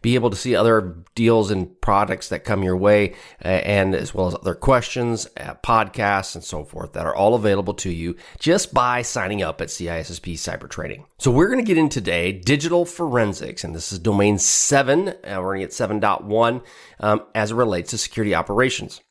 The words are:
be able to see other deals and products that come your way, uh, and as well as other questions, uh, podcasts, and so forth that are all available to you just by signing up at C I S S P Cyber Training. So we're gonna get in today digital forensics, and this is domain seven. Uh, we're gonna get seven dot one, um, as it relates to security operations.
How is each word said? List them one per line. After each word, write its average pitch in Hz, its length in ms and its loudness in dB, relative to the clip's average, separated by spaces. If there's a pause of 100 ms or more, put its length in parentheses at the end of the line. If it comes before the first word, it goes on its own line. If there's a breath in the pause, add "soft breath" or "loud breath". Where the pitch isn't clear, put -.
be 120 140 2
able 120 160 4
to 101 60 -6
see 120 200 0
other 95 480 2 (100)
deals 113 360 4
and 95 320 -4
products 98 480 0
that 87 140 -8
come 98 180 -2
your 92 140 2
way, 101 360 4 (320 loud breath)
uh, 85 40 -4
and 95 460 2
as - 200 -4
well 92 140 0
as 82 60 -4
other 92 200 -4
questions, 120 800 0
uh, - 260 -12
podcasts, 101 720 0
and - 80 -14
so 76 220 -10
forth - 300 -14
that 80 100 -6
are 80 100 -2
all 107 200 4
available 101 400 0
to - 160 -6
you 85 260 -6 (240 loud breath)
just 185 320 2
by 123 300 2
signing 104 400 -4
up 78 180 -6
at 82 100 -8
C 85 200 -8
I 82 80 -4
S 80 120 -8
S 85 80 -12
P 87 160 -10
Cyber 82 360 -10
Training. - 340 -10 (140)
So 135 120 2
we're 156 200 4
gonna 254 120 0
get 196 160 2
in 151 120 4
today 87 420 -2
digital 147 540 0
forensics, 120 760 -2
and 82 120 -10
this 82 180 -10
is 95 60 -8
domain 101 400 4
seven. 143 720 2
Uh, 95 320 -8
we're 95 120 -2
gonna 95 100 -4
get - 100 -12
seven 104 260 -2
dot 101 240 0
one, 117 380 2 (360 loud breath)
um, 107 260 2 (100)
as 107 180 0
it 113 40 -2
relates 101 340 0
to 113 80 -6
security 104 360 -2
operations. 104 760 -2